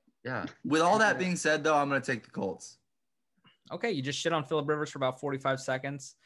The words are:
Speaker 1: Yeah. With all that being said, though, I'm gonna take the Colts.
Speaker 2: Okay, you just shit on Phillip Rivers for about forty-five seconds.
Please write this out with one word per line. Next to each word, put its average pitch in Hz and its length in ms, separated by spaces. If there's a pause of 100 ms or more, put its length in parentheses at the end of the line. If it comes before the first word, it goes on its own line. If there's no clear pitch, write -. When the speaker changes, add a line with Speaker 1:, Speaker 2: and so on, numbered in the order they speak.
(240)
Speaker 1:
Yeah. 123 200 (200)
With 156 180
all 185 160
that 208 200
being 180 180
said, 151 280
though, 156 120
I'm 143 120
gonna 139 140
take 123 220
the - 60
Colts. - 460 (960)
Speaker 2:
Okay, 214 200
you 139 100
just 139 160
shit 170 140
on 156 120
Phillip 147 240
Rivers 151 220
for - 80
about 131 220
forty-five 135 400
seconds. 135 640